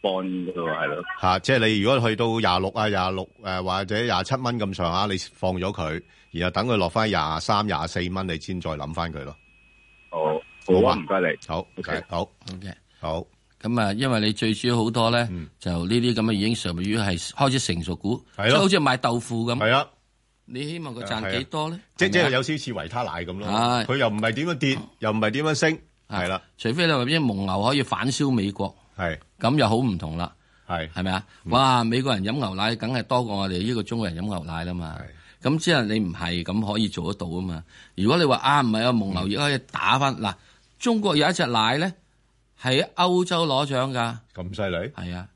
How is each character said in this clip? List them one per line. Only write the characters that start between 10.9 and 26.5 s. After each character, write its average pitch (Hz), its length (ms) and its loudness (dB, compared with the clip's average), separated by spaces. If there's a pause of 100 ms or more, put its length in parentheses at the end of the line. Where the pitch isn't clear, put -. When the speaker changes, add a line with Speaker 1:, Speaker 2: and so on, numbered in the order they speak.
Speaker 1:
唔 90 120 -6
該 95 140 0
你。 82 160 0 (100)
Speaker 2:
好， 85 200 -6 (100)
Speaker 1:
OK。 82 300 -6
Speaker 2:
好。 87 140 -4
Speaker 3:
OK。 92 520 -12 (260)
Speaker 2:
好。 82 260 -4 (340)
Speaker 3:
咁 117 220 0
啊， 101 120 2
因 131 180 0
為 113 80 2
你 107 120 2
最 110 220 0
主 123 140 -2
要 123 100 4
好 117 140 2
多 113 180 2
呢， 120 220 2
Speaker 2:
嗯。 82 180 -8 (100)
Speaker 3:
就 90 120 -4
呢 85 180 0 (120)
啲 120 120 2
咁 110 80 0
嘅 113 120 2
已 101 60 0
經 110 140 0
屬 87 280 -4
於 104 180 0
係 95 300 -2
開 135 220 2
始 131 80 2
成 85 240 -2
熟 85 120 -4
股， 117 280 -4 (140)
Speaker 2:
係 104 120 2
咯。 - 0 -
Speaker 3:
即 131 60 6
係 - 40 6
好 196 100 6
似 190 100 4
賣 131 180 2
豆 120 220 0
腐 117 300 -2
咁。 120 80 0
Speaker 2:
係 110 140 4
啊。 139 160 2 (600)
Speaker 3:
你 139 220 -8
希 170 80 -8
望 147 160 -10
佢 110 100 -10
賺 107 320 -4
幾 135 100 -4
多 156 260 -4
呢？ 170 40 -8
Speaker 2:
係 190 40 -14
啊。 - 20 -20 (160)
即-， 196 80 2
Speaker 3:
係 196 80 0
咪 180 60 4
啊？ 156 100 4
Speaker 2:
即 - 0 -
係 - 0 -
有 131 140 2
少 156 100 -2
少 151 60 -4
似 127 140 -8
維 80 160 -6
他 120 120 -4
奶 98 100 -4 (140)
咁 92 140 -8
咯。 104 80 -6
Speaker 3:
係。 117 380 2
Speaker 2:
佢 127 120 0
又 127 120 4
唔 107 120 -2
係 113 120 0
點 147 140 -2
樣 175 60 -2
跌， 135 220 0
Speaker 3:
嗯。 - 120 -10 (120)
Speaker 2:
又 107 120 0
唔 107 40 0
係 107 160 2
點 139 140 -2
樣 156 100 2
升， 160 240 2 (260)
Speaker 3:
啊。 101 140 -6
Speaker 2:
係 90 80 0
啦。 95 140 -2 (180)